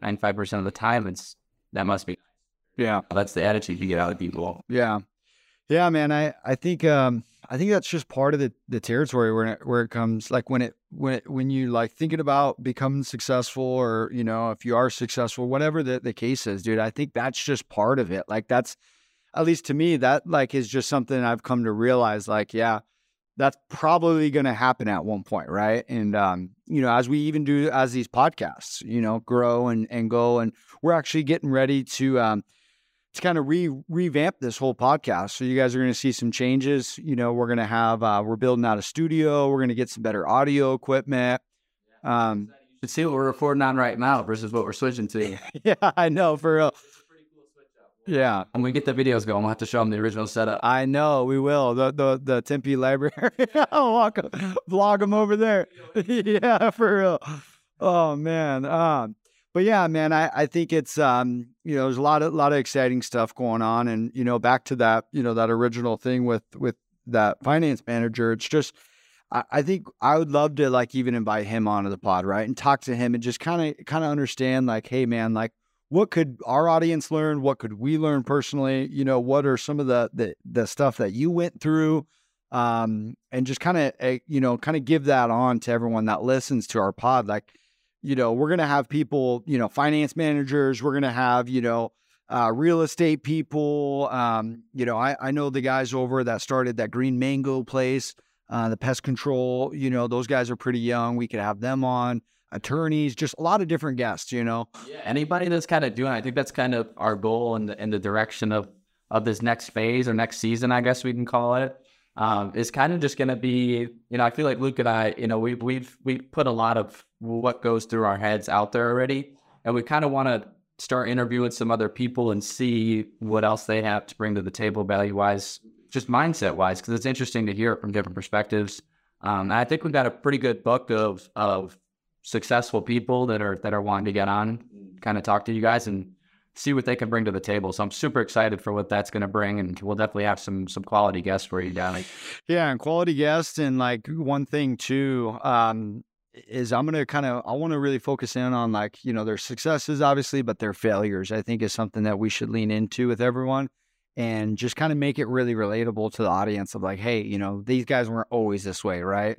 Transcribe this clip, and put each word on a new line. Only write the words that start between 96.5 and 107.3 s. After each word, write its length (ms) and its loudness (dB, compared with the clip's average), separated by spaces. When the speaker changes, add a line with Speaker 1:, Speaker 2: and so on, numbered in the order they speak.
Speaker 2:
that 140 -2
Green 280 0
Mango 420 0
place, 540 -2
uh, 200 -2
the 80 -2
pest 260 -2
control, 720 -2
you 140 -2
know, 180 0
those 200 -2
guys 220 0
are 60 -4
pretty 240 -2
young. 380 0
We 100 -2
could 140 -6
have 180 -4
them 240 -2
on, 380 -2
attorneys, 600 -2
just 220 -4
a 40 -8
lot 200 2
of 60 -2
different 300 -2
guests, 340 -4
you 140 -2
know? 240 -4
Speaker 1:
Yeah, 160 -14
anybody 460 -2
that's 160 0
kinda 240 2
doing, 240 -2
I 80 -4
think 140 -6
that's 160 -2
kind 220 0
of 220 0
our 220 0
goal 400 0